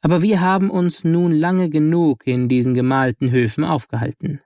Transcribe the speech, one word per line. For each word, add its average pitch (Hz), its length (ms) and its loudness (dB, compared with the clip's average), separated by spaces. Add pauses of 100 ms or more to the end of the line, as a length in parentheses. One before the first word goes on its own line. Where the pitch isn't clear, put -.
Aber 160 200 2
wir 202 180 2
haben 185 300 0
uns 180 340 -2
nun 170 280 2
lange 175 380 0
genug 156 580 0
in 123 200 0
diesen 123 280 0
gemalten 127 560 0
Höfen 123 320 0
aufgehalten. 143 800 -6